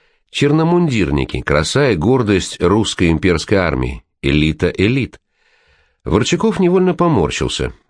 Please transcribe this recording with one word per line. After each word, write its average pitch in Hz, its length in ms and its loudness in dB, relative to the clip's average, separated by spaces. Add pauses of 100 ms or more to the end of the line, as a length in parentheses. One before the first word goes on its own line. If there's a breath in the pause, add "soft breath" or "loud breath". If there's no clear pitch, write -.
(320)
черномундирники, 139 1120 0
краса 95 500 0
и 98 40 0
гордость 101 680 0
русской 92 500 2
имперской 85 460 0
армии, 64 460 -2 (180)
элита 78 480 0
элит. 117 500 -2 (840)
Ворчаков 185 560 0
невольно 185 340 2
поморщился. 82 800 -2 (160)